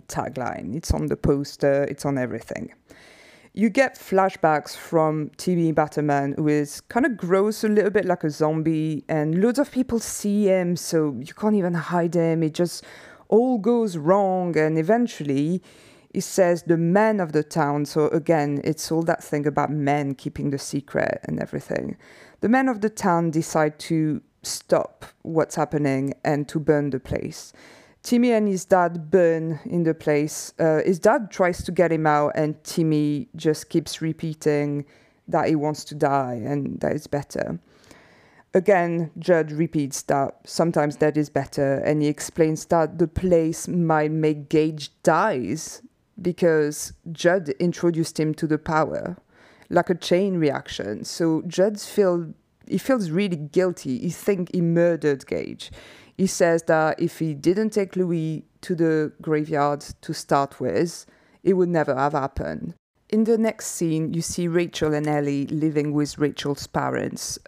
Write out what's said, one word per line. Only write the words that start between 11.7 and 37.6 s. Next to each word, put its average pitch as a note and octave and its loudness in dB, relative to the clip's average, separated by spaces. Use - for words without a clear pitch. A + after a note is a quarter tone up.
hide E3+ -2
him. E3 2
It D#3 0
just - -2
all B3 4
goes A3 0
wrong, F#3 2
and D#3 2
eventually D#3+ 0
he F#3+ -2
says F3 2
the E3 2
men G3+ 2
of D#3+ -4
the D3+ 2
town, D3 -2
so D3+ 0
again, D3 0
it's - -4
all E3 0
that E3 -2
thing D3 -4
about D3 0
men C#3+ -2
keeping D3 -6
the D3 -2
secret - -4
and D3+ -4
everything. - -6
The G3+ 0
men C4 4
of A3 -2
the G#3 0
town E3+ 0
decide D#3 0
to D#3 -2
stop - -4
what's D#3+ -2
happening C#3 0
and D3 0
to D#3+ -4
burn D3 2
the C3 -4
place. - -8
Timmy A#3+ 4
and G#3+ 2
his F#3+ -2
dad E3+ 2
burn E3 4
in E3+ -2
the D#3+ 2
place. D3+ -2
Uh, D#3 2
his F#3 2
dad G#3+ 2
tries F3+ 0
to - -6
get E3 2
him D#3+ 2
out, D3 2
and D#3 -2
Timmy D3+ 0
just D#3 -2
keeps - -2
repeating D3 -2
that E3 0
he D#3+ 2
wants D3+ -2
to - -14
die C#3 0
and C#3+ -4
that - -2
it's D3+ -6
better. - -6